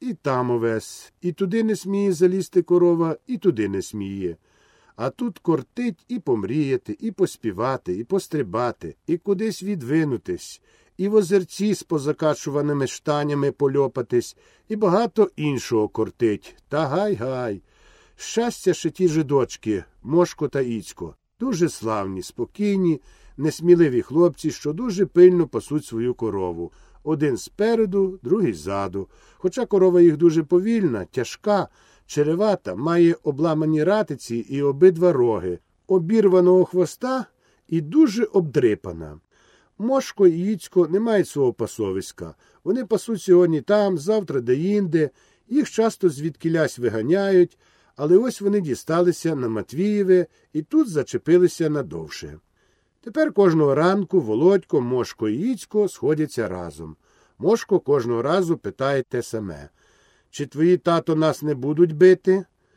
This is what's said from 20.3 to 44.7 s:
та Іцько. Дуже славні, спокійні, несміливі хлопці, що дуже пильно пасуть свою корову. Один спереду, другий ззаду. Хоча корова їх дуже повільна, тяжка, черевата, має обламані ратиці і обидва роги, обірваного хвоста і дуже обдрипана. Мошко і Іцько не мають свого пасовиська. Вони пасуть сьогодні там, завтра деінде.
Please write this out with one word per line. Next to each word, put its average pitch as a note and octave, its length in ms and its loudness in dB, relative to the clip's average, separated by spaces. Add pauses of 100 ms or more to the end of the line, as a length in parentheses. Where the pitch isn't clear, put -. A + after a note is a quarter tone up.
та C3+ 120 -4
Іцько. A2 540 -8 (260)
Дуже F#3 280 0
славні, G2 540 -6
спокійні, F#3 800 -2 (360)
несміливі D#3 640 4
хлопці, D#3+ 480 0
що D3 220 -6
дуже G3 340 -2
пильно F3 420 6
пасуть C3+ 360 -6
свою A#2 300 -4
корову. F#2 580 -4 (300)
Один D3 340 -2
спереду, G3 840 -2
другий D#3+ 300 0
ззаду. F#2+ 560 -6 (300)
Хоча G3 280 -4
корова F#3 340 4
їх E3+ 160 6
дуже D#3+ 260 4
повільна, F3 640 0
тяжка, F#3 640 -4 (380)
черевата, D#3+ 680 -2
має E3+ 480 2
обламані D#3 640 0
ратиці E3+ 520 -2
і C3+ 260 -6
обидва E3 500 4
роги, G#2 460 0 (280)
обірваного F#3 800 4
хвоста A#3 640 -2 (420)
і D#3+ 120 -2
дуже A3+ 440 2
обдрипана. G2+ 960 -2 (580)
Мошко A#3 480 0
і F3 260 2
Іцько F3 360 0
не F#3 120 0
мають A3 280 0
свого C3+ 240 0
пасовиська. F#2+ 800 -6 (300)
Вони A#3 200 -2
пасуть G#3 380 -4
сьогодні F3 380 4
там, G3+ 380 2
завтра D#3+ 420 -2
деінде. D#3+ 680 0 (380)